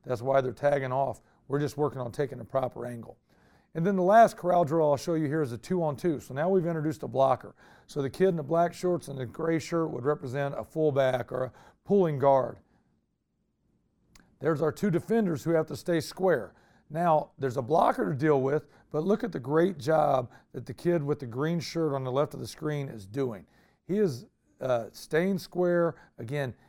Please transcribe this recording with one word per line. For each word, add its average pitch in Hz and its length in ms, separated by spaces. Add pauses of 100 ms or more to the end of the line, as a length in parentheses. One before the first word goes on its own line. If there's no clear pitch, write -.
That's 120 160
why 135 200
they're 127 100
tagging 139 400
off. 131 300 (260)
We're 139 120
just 147 180
working 139 240
on 120 100
taking 135 260
the - 60
proper 127 420
angle. 120 320 (580)
And 165 100
then 202 100
the 185 80
last 214 340
corral 175 280
drill 151 260
I'll 139 60
show - 160
you 160 120
here 151 160
is 123 120
a 120 40
two-on-two. 160 600
So - 140
now 151 160
we've 185 180
introduced 156 360
a 131 40
blocker. 131 480 (320)
So - 140
the 135 80
kid 185 180
in 180 80
the 156 80
black 165 300
shorts 180 340
and 139 100
the 131 80
gray 160 340
shirt 165 300
would 131 140
represent 139 540
a 113 60
fullback 131 680
or 131 140
a 120 60 (340)
pulling 175 340
guard. 127 380 (1800)
There's 147 220
our 151 120
two 202 180
defenders 175 520
who 160 80
have 160 160
to - 100
stay 170 240
square. 151 520 (360)
Now, 156 400 (100)
there's 135 180
a 139 40
blocker 156 480
to 156 60
deal 143 260
with, 143 260 (240)
but 156 120
look 202 200
at 214 80
the 165 80
great 156 400
job 143 500 (220)
that 120 140
the 123 80
kid 170 280
with 143 180
the 135 60
green 147 340
shirt 156 340
on 135 100
the 127 80
left 143 240
of 131 40
the 123 80
screen 147 400
is 110 180
doing. 110 400 (420)
He 185 100
is, 160 300 (340)
uh, 123 300
staying 180 480
square. 175 560 (240)
Again, 127 340 (160)